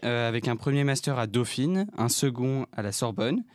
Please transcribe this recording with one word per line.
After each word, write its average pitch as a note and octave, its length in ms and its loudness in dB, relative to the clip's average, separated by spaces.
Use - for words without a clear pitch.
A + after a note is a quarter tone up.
euh, A#2+ 220 2
avec A2+ 220 0
un A#2 80 0
premier C#3+ 280 2
master C#3 340 0
à A#2 80 2
Dauphine, C3+ 600 0
un A#2 100 2
second C3 640 0
à - 80 -6
la G2+ 120 -4
Sorbonne, A#2+ 500 0